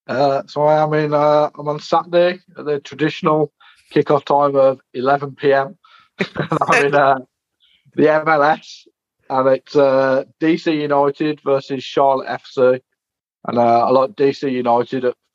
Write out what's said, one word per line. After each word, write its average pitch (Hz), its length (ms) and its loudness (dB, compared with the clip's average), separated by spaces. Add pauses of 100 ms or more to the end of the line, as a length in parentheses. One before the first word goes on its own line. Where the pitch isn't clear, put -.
Uh, 135 400 -2
so 147 160 -6
I 151 180 2
am 151 120 -2
in, 151 200 -2
uh, 147 440 2
I'm 147 100 -10
on 147 120 -6
Saturday 175 600 0 (180)
at 135 80 -14
the 147 140 -4
traditional 151 720 -2 (420)
kickoff 147 320 2
time 143 300 2
of 135 240 2 (140)
eleven 139 420 -2
P 143 180 0
M. 139 240 -2 (220)
<laughs> - 200 -20 (160)
And 156 260 -6
I'm - 240 2
in, 143 100 0
uh, 135 240 2 (760)
the 151 160 4
M 156 160 0
L 156 140 2
S, - 460 -2 (420)
and 135 200 0
it's, 131 260 -2
uh, 135 480 2 (160)
D 165 180 0
C 160 240 -4
United 143 640 -2
versus 139 380 -4
Charlotte 139 440 0
F - 200 -8
C. 127 340 0 (680)
And, 117 120 -2
uh, 117 260 2
I 117 60 0
like 127 240 0
D 139 180 0
C 143 160 -6
United 123 560 -2
at 123 100 -2 (200)